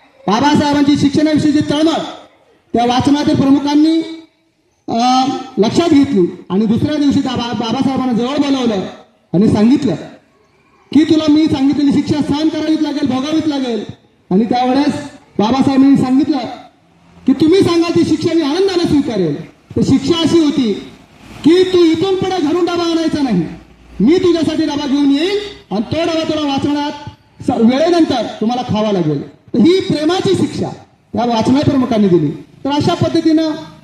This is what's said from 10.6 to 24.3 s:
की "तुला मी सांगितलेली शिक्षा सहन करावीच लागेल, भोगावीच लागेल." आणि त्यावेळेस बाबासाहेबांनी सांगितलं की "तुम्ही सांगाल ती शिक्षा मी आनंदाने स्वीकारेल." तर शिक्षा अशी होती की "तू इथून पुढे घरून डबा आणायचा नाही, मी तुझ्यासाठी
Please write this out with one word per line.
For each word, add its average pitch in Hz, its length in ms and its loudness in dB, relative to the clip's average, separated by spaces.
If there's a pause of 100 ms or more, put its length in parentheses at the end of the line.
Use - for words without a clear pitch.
की 294 100 4
"तुला 311 260 2
मी 311 160 4
सांगितलेली 285 480 2
शिक्षा 294 400 0
सहन 311 160 0
करावीच 311 320 -2
लागेल, 285 280 -2
भोगावीच 302 380 -2
लागेल." 254 360 -4 (480)
आणि 196 120 2
त्यावेळेस 254 500 0 (460)
बाबासाहेबांनी 262 580 4
सांगितलं 269 400 0 (880)
की 262 60 4
"तुम्ही 330 280 4
सांगाल 339 340 2
ती 339 100 2
शिक्षा 320 280 -2
मी 330 80 2
आनंदाने 349 460 -2
स्वीकारेल." 208 640 -2
तर - 300 -6
शिक्षा 330 380 0
अशी 330 200 2
होती 277 340 0 (720)
की 359 200 4
"तू 370 200 2
इथून 330 320 0
पुढे 370 260 -4
घरून 339 240 0
डबा 339 260 -2
आणायचा 320 300 -2
नाही, 202 220 0 (560)
मी 277 180 4
तुझ्यासाठी 320 480 0